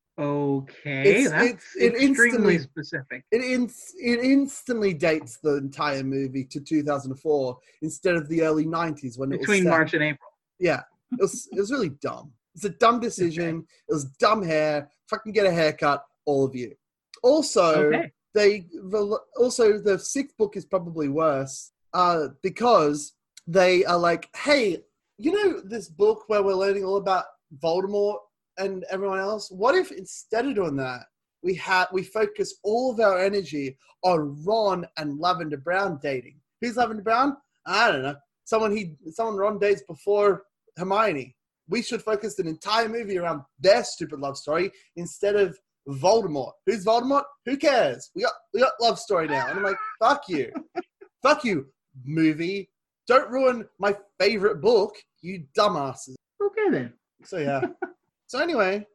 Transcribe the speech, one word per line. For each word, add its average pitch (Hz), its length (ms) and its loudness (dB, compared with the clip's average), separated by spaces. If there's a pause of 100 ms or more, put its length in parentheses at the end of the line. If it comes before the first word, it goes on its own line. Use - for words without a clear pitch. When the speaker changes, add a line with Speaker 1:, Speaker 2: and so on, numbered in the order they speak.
(200)
Speaker 1:
Okay, 143 840 -4 (200)
Speaker 2:
It's, - 80 2
Speaker 1:
that's 185 200 2
Speaker 2:
it's, - 240 -16
it - 180 4
Speaker 1:
extremely 233 640 4
Speaker 2:
instantly, - 40 0
Speaker 1:
specific. 139 720 -10
Speaker 2:
it 233 120 2
ins-, 254 560 -4
it 240 200 0
instantly 254 760 2
dates 156 440 -2
the 147 200 0
entire 139 460 -4
movie 135 420 -4
to 147 140 -12
two 147 240 -2
thousand 139 320 -4
four 135 420 -2 (240)
instead 170 340 -2
of 156 140 -4
the 165 120 0
early 156 240 2
nineties 160 520 -6
when 135 140 -4
it 135 80 -4
was - 80 -4
Speaker 1:
Between 202 160 2
Speaker 2:
set. 175 60 4
Speaker 1:
March 160 240 2
and 151 100 0
April. 151 260 -6 (300)
Speaker 2:
Yeah. 160 220 0 (320)
It 247 80 -4
was, 196 300 -4
it - 80 -4
was 202 120 -4
really 247 180 -2
dumb. 131 420 -10 (240)
It's 170 100 -12
a 202 40 -2
dumb 233 300 4
decision. 175 580 -2
Speaker 1:
Okay. 160 80 -12 (240)
Speaker 2:
It - 40 -2
was 147 120 -4
dumb 208 380 2
hair. 151 460 0 (200)
Fucking 214 240 -8
get 208 120 4
a 185 60 4
haircut, 151 520 2 (220)
all 139 200 2
of 123 100 -6
you. 120 180 -10 (500)
Also, 175 640 4
Speaker 1:
Okay. 156 240 0 (220)
Speaker 2:
they 208 340 2 (160)
rel-, 208 400 -2 (140)
also, 233 420 4
the 196 200 0
sixth - 380 -6
book 208 200 -2
is 175 80 -10
probably 165 440 -4
worse, 139 600 -2 (220)
uh, 170 360 2 (120)
because 175 720 2 (320)
they 180 400 4
are 175 140 2
like, 170 360 0
"Hey, 240 440 0 (400)
you 254 120 0
know 392 320 0
this 196 240 -10
book 208 400 0
where 208 160 2
we're 190 120 2
learning 196 280 0
all 190 140 0
about 185 280 0 (380)
Voldemort 202 540 0 (420)
and 190 320 -6
everyone 190 280 -4
else? 202 320 -6
What 202 240 2
if 370 160 0
instead - 560 -6
of 262 80 -4
doing 170 220 -2
that, 127 260 -6 (400)
we 185 120 -2
ha-, 185 380 0
we 185 100 -2
focus 208 600 -4
all 240 280 0
of 220 80 -4
our 196 200 4
energy 151 580 -2 (260)
on 151 400 0
Ron 196 420 0 (120)
and 147 220 -6
Lavender 165 380 -2
Brown 175 440 -2
dating?" 135 400 -8 (200)
Who's 233 140 -6
Lavender 220 280 -2
Brown? 254 340 0 (280)
I 202 260 2
don't 143 120 -2
know. 143 120 -6 (280)
Someone 220 320 0
he, 180 200 -8 (160)
someone 220 260 -4
Ron 202 220 0
dates 196 280 2
before 202 560 0 (340)
Hermione. 180 580 -2 (340)
We 220 120 -2
should 220 220 -8
focus 214 360 -4
an 170 80 -4
entire 208 400 -2
movie 220 300 -6
around 165 240 -4 (180)
their 202 240 6
stupid 151 360 -10
love 139 180 -8
story 170 340 -4 (240)
instead 202 400 -2
of 190 220 2 (300)
Voldemort. 147 640 0 (140)
Who's 196 200 -2
Voldemort? 247 380 2 (220)
Who 269 120 -4
cares? 240 580 2
We 180 60 -4
got, - 120 -2 (200)
we 214 60 -2
got 269 200 4
love 226 200 2
story 170 280 0
now. 135 200 -2
And 160 100 -4
I'm 196 60 -4
like, 196 140 -2 (220)
"Fuck 285 300 2
you." 139 220 -4 (340)
Speaker 1:
<laughs> - 380 -20
Speaker 2:
Fuck 294 200 4
you, 160 240 -2 (380)
movie. 160 640 -2 (380)
Don't 254 240 4
ruin 247 340 0 (140)
my 202 160 0 (240)
favorite 202 420 2
book, 214 340 4 (260)
you 180 220 -12 (140)
dumbasses. 151 560 -2 (280)
Speaker 1:
Okay, 403 300 0
then. 123 220 -2 (300)
Speaker 2:
So, - 140 -10
yeah. 139 280 -2
Speaker 1:
<laughs> - 60 -8 (580)
Speaker 2:
So, 247 100 -6
anyway, 214 560 0